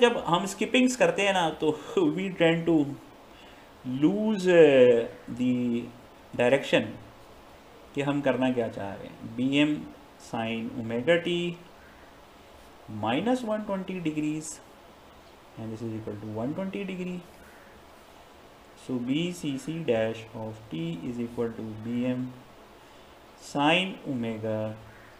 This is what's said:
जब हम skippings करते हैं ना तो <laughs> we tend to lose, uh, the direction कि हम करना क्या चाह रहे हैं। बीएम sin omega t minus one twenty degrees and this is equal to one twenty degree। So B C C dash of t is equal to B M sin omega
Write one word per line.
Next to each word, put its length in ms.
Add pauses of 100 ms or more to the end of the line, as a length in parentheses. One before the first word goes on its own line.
जब 120 (100)
हम 260
skippings 420
करते 320
हैं 60
ना 160 (140)
तो 80
<laughs> 260 (180)
we 140 (100)
tend 300
to 80 (1300)
lose, 420
uh, 600 (340)
the 420 (580)
direction 480 (1040)
कि 60
हम 200
करना 320
क्या 160
चाह 240
रहे 140
हैं। 280
बीएम 420 (420)
sin 500 (120)
omega 420
t 80 (1700)
minus 480
one 160
twenty 400
degrees 420 (1120)
and 140
this 140
is 100
equal 260
to 140
one 180
twenty 320
degree। 320 (1700)
So 100 (140)
B 80 (220)
C 120 (140)
C 100 (140)
dash 340 (200)
of 280
t 100 (280)
is 160
equal 340
to 60 (180)
B 100 (120)
M 180 (1200)
sin 500 (200)
omega 420 (640)